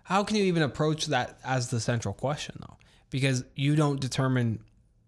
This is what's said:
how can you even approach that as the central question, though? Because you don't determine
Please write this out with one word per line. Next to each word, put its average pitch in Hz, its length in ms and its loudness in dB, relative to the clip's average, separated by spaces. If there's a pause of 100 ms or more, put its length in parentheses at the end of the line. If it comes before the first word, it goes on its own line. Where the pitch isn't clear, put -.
how 196 200 0
can 214 140 -2
you 202 80 4
even 170 180 4
approach 156 440 0
that 123 380 0
as 127 240 -2
the 120 120 0
central 113 340 -2
question, - 460 -6
though? - 160 -20 (340)
Because 131 320 0 (120)
you 143 200 0
don't 147 240 2
determine 127 640 0 (440)